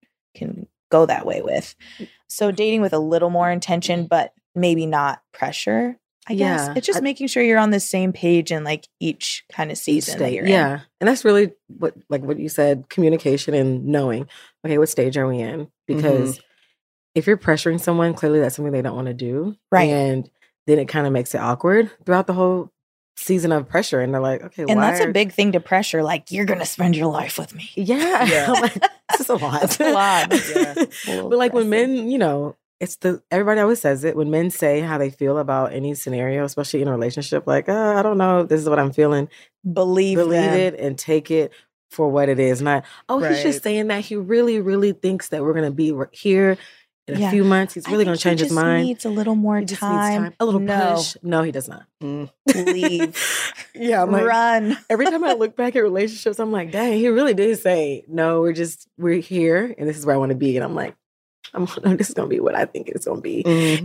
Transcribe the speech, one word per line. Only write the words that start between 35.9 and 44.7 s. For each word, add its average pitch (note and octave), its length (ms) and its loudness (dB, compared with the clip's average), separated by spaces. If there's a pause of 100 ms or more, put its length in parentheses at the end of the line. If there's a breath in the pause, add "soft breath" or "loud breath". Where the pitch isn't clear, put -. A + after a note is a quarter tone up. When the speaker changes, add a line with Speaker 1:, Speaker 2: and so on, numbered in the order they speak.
Speaker 2:
scenario, C3 480 -4
especially C#3 380 -4
in C#3 80 -2
a - 20 0
relationship, C3 560 -4
like, C#3 220 0
"Uh, G#3+ 260 0
I G3 60 2
don't G#3 160 0
know, F#3 260 4
this D#3 160 0
is D3+ 80 -4
what D3 120 2
I'm C#3 120 0
feeling." D3 380 2 (420 loud breath)
Speaker 1:
Believe F#3 460 2
Speaker 2:
Believe E3+ 240 4
Speaker 1:
them. F#3 180 2
Speaker 2:
it F#3 200 0
and C#3 180 -4
take D#3 340 0
it D#3 220 0 (380 soft breath)
for D3+ 180 0
what C#3 180 2
it C3 120 0
is. B2+ 220 2
Not, C#3+ 220 0 (240 loud breath)
"Oh, C4 120 0
he's D#3 240 0
just C#4+ 160 0
Speaker 3:
Right. - 40 -20
Speaker 2:
saying G#3+ 240 -2
that. G#3 140 -2
He G#3 160 -8
really, A3+ 420 2
really G3 320 2